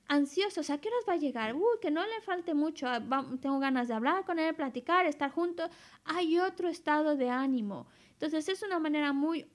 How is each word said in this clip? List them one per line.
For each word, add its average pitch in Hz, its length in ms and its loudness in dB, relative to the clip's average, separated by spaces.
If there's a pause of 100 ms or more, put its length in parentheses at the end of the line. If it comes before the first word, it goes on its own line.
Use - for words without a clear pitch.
ansiosos. 302 640 0
¿A 285 80 -2
qué 392 100 -6
horas 480 200 0
va 359 60 2
a - 20 2
llegar? 247 400 -2
Uy, 440 240 2
que 320 100 0
no 330 160 2
le 440 140 -4
falte 359 340 -2
mucho. 302 320 0
Ah, 240 140 0
va, 262 260 -2 (140)
tengo 277 180 0
ganas 262 300 0
de 233 60 -2
hablar 302 300 2
con 339 140 -2
él, 320 160 0
platicar, 320 520 0
estar 285 260 0
juntos. 339 360 -2 (360)
Hay 339 340 2
otro 370 300 0
estado 302 480 2
de 254 120 0
ánimo. 247 600 -2 (240)
Entonces, 311 360 -2
es 381 140 -4
una 381 160 -2
manera 302 340 0
muy 294 420 0